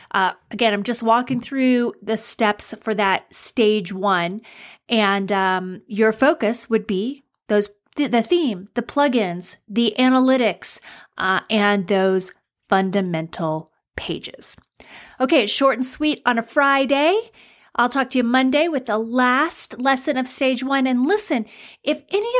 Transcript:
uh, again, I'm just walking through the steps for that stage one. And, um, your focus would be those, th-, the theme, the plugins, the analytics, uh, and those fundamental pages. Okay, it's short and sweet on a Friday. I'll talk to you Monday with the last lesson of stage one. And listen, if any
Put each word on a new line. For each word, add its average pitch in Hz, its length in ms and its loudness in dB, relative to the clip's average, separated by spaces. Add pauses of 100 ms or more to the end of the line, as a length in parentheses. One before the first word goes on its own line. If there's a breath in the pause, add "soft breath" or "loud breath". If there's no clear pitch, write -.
(120)
uh, 185 200 0 (180)
again, 220 220 0
I'm 202 120 -2
just 233 180 -4
walking 247 380 2
through 254 600 0
the 220 160 -4
steps 214 640 -2
for 220 140 -4
that 196 400 -2
stage 214 580 0
one. 185 480 -2 (480 loud breath)
And, 202 420 0
um, 185 560 -2
your 220 260 2
focus 247 560 0
would 220 180 0
be 220 380 -4 (240)
those, 208 220 0 (260)
th-, 285 140 -2
the 226 120 2
theme, 233 520 0
the 233 80 -2
plugins, 226 760 -2 (120)
the 226 300 0
analytics, 254 800 2 (360 loud breath)
uh, 185 320 0
and 202 380 2
those 190 460 2 (360)
fundamental 175 1000 -2 (260)
pages. - 600 -10 (640 loud breath)
Okay, 262 240 2
it's 202 80 -4
short 269 240 2
and 254 100 -4
sweet 302 400 -2
on 240 120 2
a 226 40 -2
Friday. 277 880 0 (440 soft breath)
I'll 247 140 2
talk 262 220 -2
to 262 80 0
you 247 60 2
Monday 262 440 2
with 277 160 -4
the 220 140 -2
last 247 800 0
lesson 262 380 0
of 254 100 -4
stage 262 340 -2
one. 269 240 0
And 254 200 2
listen, 302 400 0 (360 loud breath)
if 302 280 -2
any 427 300 -2